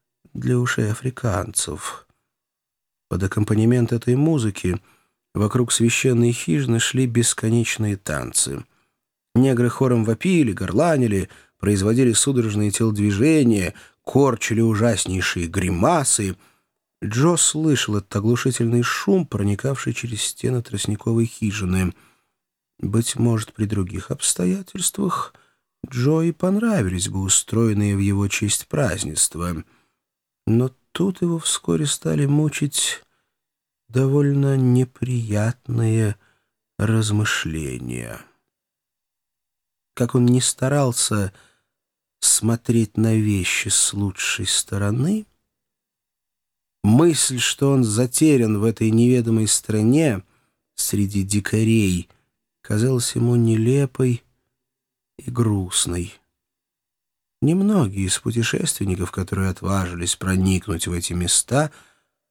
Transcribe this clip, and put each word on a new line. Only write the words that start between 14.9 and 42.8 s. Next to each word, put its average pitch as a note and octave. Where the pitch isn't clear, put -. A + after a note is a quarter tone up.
гримасы. F#2+
Джо C3
слышал D3+
этот -
оглушительный A#2+
шум, F3+
проникавший G#2
через A#2
стены A#2+
тростниковой A2+
хижины. F#2+
Быть A2
может, A#2
при A2
других F#2+
обстоятельствах F#3
Джо C#3
и E3
понравились F3+
бы G2
устроенные G#2
в -
его G2+
честь -
празднества. E2
Но A#2+
тут F#3
его E3+
вскоре D#3+
стали D3+
мучить D3
довольно C#3
неприятные A#2
размышления. D#2
Как A#2+
он B2
ни B2
старался B2
смотреть A2+